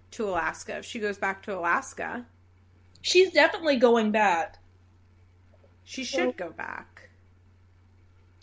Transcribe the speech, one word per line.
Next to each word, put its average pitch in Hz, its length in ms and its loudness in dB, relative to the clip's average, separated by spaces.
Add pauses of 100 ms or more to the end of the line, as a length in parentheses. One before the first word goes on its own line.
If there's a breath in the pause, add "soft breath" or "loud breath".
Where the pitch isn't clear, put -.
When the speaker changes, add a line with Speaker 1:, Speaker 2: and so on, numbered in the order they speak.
(120)
Speaker 1:
to 208 180 -4
Alaska. 165 480 -4
If - 80 -10
she - 140 -10
goes 208 180 -4
back 196 260 -4
to 196 140 -6
Alaska. 180 680 -4 (760)
Speaker 2:
She's 359 300 4
definitely 311 440 4
going 233 360 4
back. 190 480 0 (1200)
Speaker 1:
She - 220 -10
should - 140 -4
Speaker 2:
So 254 120 2
Speaker 1:
go 170 200 -10
back. - 580 -12 (1300)